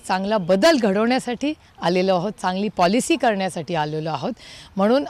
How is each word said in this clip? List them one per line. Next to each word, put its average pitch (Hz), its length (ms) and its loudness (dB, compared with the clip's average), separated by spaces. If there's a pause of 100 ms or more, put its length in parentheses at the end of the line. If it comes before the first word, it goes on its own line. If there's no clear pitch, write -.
चांगला 196 300 -2
बदल 196 400 4
घडवण्यासाठी 233 720 0 (300)
आलेलो 185 320 2
आहोत, 180 180 -2 (100)
चांगली 190 260 -2
पॉलिसी 214 480 2
करण्यासाठी 190 580 -2
आलेलो 156 360 -4
आहोत, 156 220 -6 (440)
म्हणून 233 320 2